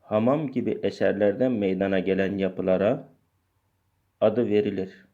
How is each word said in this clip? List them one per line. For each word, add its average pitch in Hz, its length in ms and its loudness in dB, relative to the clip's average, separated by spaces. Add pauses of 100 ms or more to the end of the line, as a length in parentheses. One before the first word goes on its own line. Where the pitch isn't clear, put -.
hamam 123 500 0
gibi 110 320 -4
eserlerden 101 680 0
meydana 98 460 0
gelen 95 400 0
yapılara 95 680 0 (1120)
adı 107 280 2
verilir. 101 640 -2